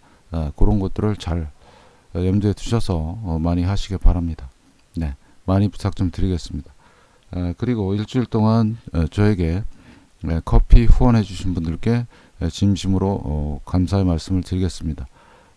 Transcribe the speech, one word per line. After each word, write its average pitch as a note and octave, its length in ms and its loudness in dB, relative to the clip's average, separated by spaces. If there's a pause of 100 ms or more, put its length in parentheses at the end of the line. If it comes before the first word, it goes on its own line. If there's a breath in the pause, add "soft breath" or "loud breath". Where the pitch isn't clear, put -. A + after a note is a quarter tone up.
(320 soft breath)
어, D#2 240 -4
그런 G#2 240 4
것들을 F#2+ 360 -2
잘, E2 360 -6 (640 soft breath)
어, F2+ 80 -4
염두에 G2 300 0
두셔서, G#2 420 -2 (280)
어, E2 180 -4
많이 F2 220 0
하시길 G2 340 -2
바랍니다. E2+ 520 0 (460)
네, D#2 200 -4 (300 soft breath)
많이 G2 240 2
부탁 - 260 -6
좀 F2+ 160 -2
드리겠습니다. - 600 -4 (640 soft breath)
에, F2 220 -4
그리고 G#2+ 380 -2
일주일 G#2+ 320 -2
동안, A2+ 500 2 (160)
어, E2 140 0
저에게, F#2+ 560 0 (600 loud breath)
네, D#2+ 200 -2
커피 - 420 8
후원해 A#2 360 8
주신 F#2 320 -6
분들께, F2 540 -4 (340 loud breath)
에, E2+ 80 -2
진심으로, F#2+ 720 0
어, D2 420 -4
감사의 F#2 380 0
말씀을 F2+ 380 -2
드리겠습니다. E2 640 -6 (520 soft breath)